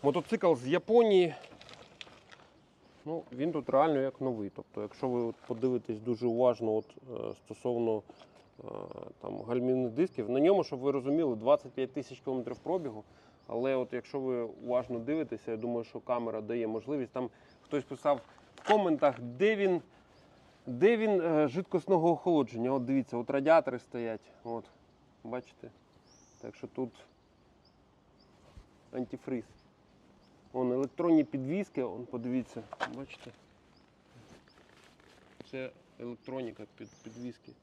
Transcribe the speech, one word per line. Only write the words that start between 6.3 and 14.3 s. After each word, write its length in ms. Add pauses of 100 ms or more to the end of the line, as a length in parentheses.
от, 120
е, 480
стосовно, 680 (640)
е, 0 (560)
там, 220
гальмівних 500
дисків, 380
на 100
ньому, 240
щоб 160
ви 100
розуміли, 460
двадцять 360
п'ять 200
тисяч 280
кілометрів 380
пробігу. 460 (420)
Але 300
от 160
якщо 280
ви 220